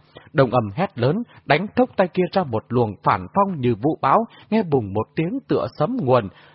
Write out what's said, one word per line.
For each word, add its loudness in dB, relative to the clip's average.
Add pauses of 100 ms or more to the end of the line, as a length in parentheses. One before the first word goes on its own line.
(340)
Đồng 2
Âm 2 (100)
hét -4
lớn, 0 (220)
đánh 0
thốc 2
tay 2
kia -2
ra 0
một -4
luồng 0
phản 0
phong 0
như 0
vũ -2
bão, 2 (320)
nghe 0
bùng -2
một -2
tiếng -4
tựa -2 (100)
sấm -2
nguồn. 2 (260)